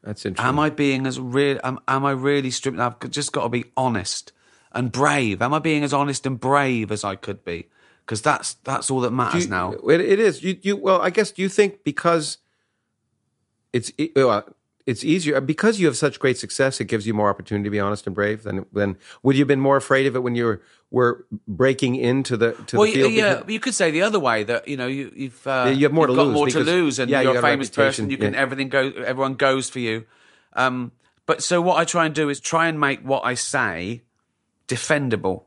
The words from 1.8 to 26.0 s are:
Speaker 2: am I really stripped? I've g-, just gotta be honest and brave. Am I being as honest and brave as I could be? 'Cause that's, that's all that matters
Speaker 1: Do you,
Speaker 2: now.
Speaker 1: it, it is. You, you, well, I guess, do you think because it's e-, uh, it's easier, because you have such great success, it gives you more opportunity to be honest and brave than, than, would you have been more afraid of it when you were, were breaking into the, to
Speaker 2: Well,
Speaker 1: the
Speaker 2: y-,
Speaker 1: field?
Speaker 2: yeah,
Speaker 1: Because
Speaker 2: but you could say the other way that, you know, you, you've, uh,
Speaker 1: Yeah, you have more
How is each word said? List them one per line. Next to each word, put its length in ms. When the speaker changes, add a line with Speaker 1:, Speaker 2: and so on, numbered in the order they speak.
Speaker 2:
am 180
I 60
really 400
stripped? 260
I've 220
g-, 80
just 240
gotta 160
be 160
honest 560
and 200
brave. 500
Am 100
I 60
being 240
as 100
honest 340
and 140
brave 520
as 120
I 120
could 280
be? 220
'Cause 160
that's, 320
that's 260
all 100
that 100
matters 360
Speaker 1:
Do 20
you, 20
Speaker 2:
now. 220
Speaker 1:
it, 280
it 200
is. 220
You, 200
you, 140
well, 260
I 80
guess, 220
do 100
you 60
think 360
because 540
it's 260
e-, 180
uh, 260
it's 180
easier, 360
because 380
you 80
have 100
such 220
great 200
success, 420
it 60
gives 200
you 60
more 160
opportunity 360
to 60
be 100
honest 260
and 80
brave 280
than, 300
than, 240
would 140
you 60
have 60
been 120
more 160
afraid 300
of 100
it 40
when 140
you 120
were, 160
were 360
breaking 500
into 420
the, 140
to 100
Speaker 2:
Well, 80
Speaker 1:
the 60
Speaker 2:
y-, 20
Speaker 1:
field? 180
Speaker 2:
yeah, 220
Speaker 1:
Because 100
Speaker 2:
but 80
you 80
could 140
say 160
the 120
other 160
way 260
that, 220
you 120
know, 80
you, 280
you've, 320
uh, 200
Speaker 1:
Yeah, 60
you 120
have 80
more 160